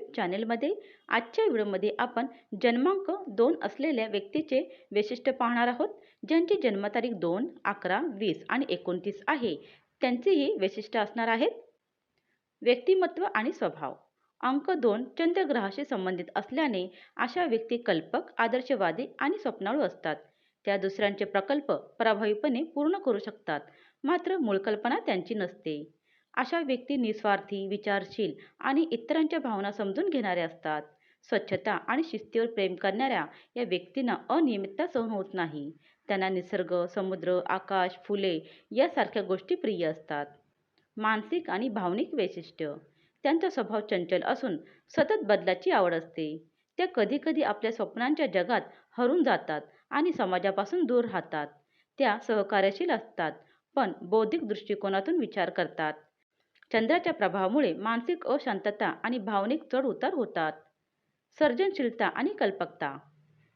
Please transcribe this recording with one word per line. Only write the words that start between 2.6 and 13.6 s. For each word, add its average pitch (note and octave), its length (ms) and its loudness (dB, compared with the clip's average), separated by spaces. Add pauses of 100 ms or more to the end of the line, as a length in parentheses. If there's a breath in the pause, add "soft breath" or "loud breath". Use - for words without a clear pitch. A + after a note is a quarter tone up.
जन्मांक C#4+ 500 2 (160)
दोन A#3 340 4
असलेल्या A#3 460 -2
व्यक्तीचे A#3 840 -2
वैशिष्ट्य G#3+ 400 0
पाहणार A#3+ 360 2
आहोत, B3 220 0 (380 loud breath)
ज्यांची E4+ 360 4
जन्मतारीख G#3+ 500 0
दोन, F3+ 340 0 (180)
अकरा, G3 360 0 (120)
वीस G3 360 -2
आणि B3 200 0
एकोणतीस F#3 580 -4
आहे. A#3+ 280 0 (460 loud breath)
त्यांचेही C#4+ 600 4
वैशिष्ट्य G#3 380 0
असणार A3+ 280 0
आहेत. A#3 240 4 (1080)
व्यक्तिमत्व E4 640 4 (100)
आणि A#3 160 0
स्वभाव. D3+ 420 -4 (480)